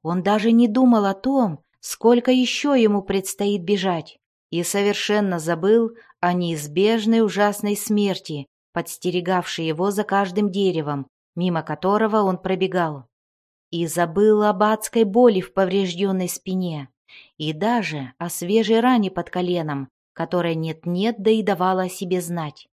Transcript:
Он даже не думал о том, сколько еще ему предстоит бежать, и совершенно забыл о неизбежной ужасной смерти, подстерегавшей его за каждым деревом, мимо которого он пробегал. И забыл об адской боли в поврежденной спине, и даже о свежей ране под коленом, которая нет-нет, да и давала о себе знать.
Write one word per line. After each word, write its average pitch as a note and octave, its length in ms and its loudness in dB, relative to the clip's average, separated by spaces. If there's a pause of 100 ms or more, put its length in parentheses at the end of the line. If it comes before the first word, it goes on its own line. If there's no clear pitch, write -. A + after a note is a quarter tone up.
Он F3 200 -4
даже G#3 280 2
не A#3 160 6
думал A#3 380 4
о G3 100 0
том, A#3 460 -2 (200)
сколько A#3+ 520 2
еще B3+ 420 0
ему G#3 280 4
предстоит G3 600 -4
бежать, F3+ 560 -2 (320)
и E3+ 120 -4
совершенно G3+ 760 0
забыл F#3 520 2 (300)
о F3+ 120 0
неизбежной F3+ 880 0
ужасной G#3 540 0
смерти, F#3+ 720 -4 (260)
подстерегавшей F3 920 -4
его D#3+ 260 0
за G#3 120 -2
каждым G3 460 0
деревом, D#3+ 560 -2 (300)
мимо F3 260 -2
которого G#3 600 0
он F#3 160 0
пробегал. E3+ 640 -2 (680)
И E3+ 160 -4
забыл F3+ 560 2
об G#3 200 2
адской G#3+ 420 0
боли G#3 360 4
в - 120 -14
поврежденной F#3+ 760 0
спине, F3 600 -6 (480)
и D#3 160 -6
даже D#3 680 -4
о E3+ 100 -8
свежей G#3+ 520 2
ране A#3 300 2
под E3+ 200 -8
коленом, E3 580 -2 (240)
которая E3 420 -2
нет-нет, F3 640 -4
да G3+ 120 2
и A3 120 2
давала F#3 400 0
о F#3 60 -4
себе F3+ 320 -4
знать. E3 560 -8